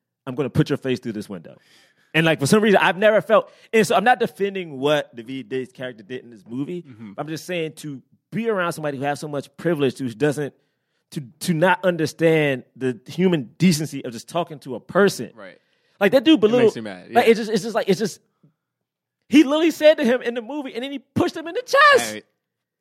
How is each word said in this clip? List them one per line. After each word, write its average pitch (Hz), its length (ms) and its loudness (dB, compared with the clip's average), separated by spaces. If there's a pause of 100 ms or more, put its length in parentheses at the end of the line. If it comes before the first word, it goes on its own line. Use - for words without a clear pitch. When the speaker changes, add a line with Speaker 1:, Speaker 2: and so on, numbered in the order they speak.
(280)
Speaker 1:
I'm 127 80 -12
gonna 139 140 -4
put - 200 0
your 139 80 -2
face 131 220 -4
through 117 140 -10
this 104 160 -10
window." 82 280 -16 (560)
And, 160 120 2
like, 160 140 0
for 139 80 -2
some 208 160 4
reason, 202 180 4
I've 170 160 2
never 214 240 4
felt, 208 300 0 (220)
and 220 120 4
so - 80 -2
I'm 190 120 2
not 247 160 4
defending 190 580 -6
what 147 340 0
Daveed 117 360 -14
Diggs' 127 240 -8
character 127 280 -14
did 123 220 -14
in 120 60 -20
this 107 180 -20
movie. 143 360 -8
Speaker 2:
Mm-hmm. 113 340 -18
Speaker 1:
I'm 147 100 -8
just 156 180 -10
saying 165 280 -6
to 147 280 -14 (300)
be 220 160 -6
around 185 240 -2
somebody 151 260 -8
who 127 60 -8
has 143 160 -4
so 165 80 -12
much 143 300 -10
privilege, 143 400 0
who 131 160 -6
doesn't, 139 400 -2 (580)
to, 160 100 -10 (200)
to 180 120 -2
not 180 300 2
understand 156 800 0 (140)
the 123 280 -4
human 160 520 -2
decency 151 480 0
of 127 80 -10
just - 160 -16
talking 160 300 -6
to 127 160 -12
a 104 40 -10
person. 180 560 0
Speaker 2:
Right. 95 220 -20 (420)
Speaker 1:
Like, 202 140 4
that 254 100 6
dude 311 120 6
Speaker 2:
It 226 40 2
Speaker 1:
belittled 220 280 4
Speaker 2:
makes - 100 0
you 117 60 -10
mad, 95 280 -14
Speaker 1:
like, 202 140 4
Speaker 2:
yeah. 220 60 6
Speaker 1:
it's 202 80 6
just, 220 120 -6
it's 202 120 -2
just 220 120 -8
like, 202 140 -4
it's 190 100 2
just, 208 220 -6 (1080)
he 294 160 6
literally 302 280 2
said 302 240 6
to 302 100 -2
him 240 160 2
in 233 140 -6
the 247 60 -8
movie, 262 320 -10
and 240 120 -8
then 277 80 -12
he 269 60 -10
pushed - 360 -4
him 330 140 -10
in 339 40 -12
the 440 100 -6
chest. 554 500 4
Speaker 2:
Right. - 120 -14 (560)